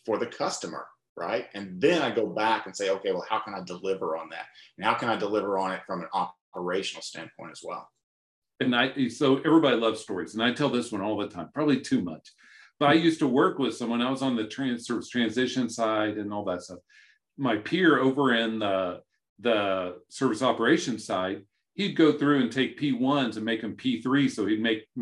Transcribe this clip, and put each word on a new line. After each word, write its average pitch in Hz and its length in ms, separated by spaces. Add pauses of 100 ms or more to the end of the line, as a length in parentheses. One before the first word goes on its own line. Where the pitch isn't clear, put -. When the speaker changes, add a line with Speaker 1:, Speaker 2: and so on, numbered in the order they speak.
Speaker 1:
for 107 120
the 117 100
customer, 90 580 (300)
right? 90 380
And 95 260
then 156 220
I 123 100
go 110 160
back 107 380
and 95 100
say, 101 140
"Okay, 98 240
well, 87 160
how 110 100
can 104 140
I 92 100
deliver 90 540
on 80 120
that? 80 180 (300)
And 92 80
how 107 100
can 123 140
I 110 60
deliver 101 420
on 95 140
it 95 160
from 90 140
an 92 120
operational 92 920
standpoint 80 480
as - 120
well?" 87 260 (680)
Speaker 2:
And 127 160
I, 131 320
so 135 300
everybody 147 400
loves 113 240
stories, 90 320
and 110 100
I 120 80
tell 143 180
this 120 220
one 101 100
all 104 160
the 101 120
time, 82 240
probably 143 260
too 123 220
much. 82 320 (440)
But 143 120
I 147 40
used 165 260
to 156 80
work 147 300
with 120 180
someone, 120 260
I 127 100
was 135 100
on 131 140
the 110 120
trans-, 127 380
service 110 220
transition 123 640
side 107 480
and 104 160
all 104 120
that 90 180
stuff. - 160 (580)
My 127 180
peer 160 440
over 131 360
in 113 240
the, 95 420 (380)
the 98 600 (100)
service 123 320
operations 117 640
side, 95 380 (320)
he'd 185 200
go 156 160
through 143 300
and 117 100
take 127 260
P 147 140
ones 127 460
and 107 80
make 113 160
them 104 160
P 120 240
three, 139 260
so 113 180
he'd 107 160
make, 113 240 (160)